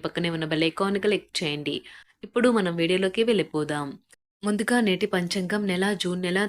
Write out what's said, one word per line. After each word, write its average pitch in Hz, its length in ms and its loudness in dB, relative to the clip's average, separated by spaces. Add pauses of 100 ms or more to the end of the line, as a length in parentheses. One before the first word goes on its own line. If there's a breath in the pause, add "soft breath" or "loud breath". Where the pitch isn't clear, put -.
పక్కనే 170 320 -4
ఉన్న 160 160 -4
బెల్ 156 180 4
ఐకాన్ 196 340 0
క్లిక్ 208 240 0 (120)
చేయండి. 147 360 -4 (500 loud breath)
ఇప్పుడు 247 300 2
మనం 180 240 0
వీడియోలోకి 185 480 2
వెళ్ళిపోదాం. 151 580 -2 (580)
ముందుగా 214 300 2 (100)
నేటి 185 260 2
పంచాంగం. 185 580 -2
నెల 180 140 0 (180)
జూన్ 180 220 -2
నెల, 180 240 0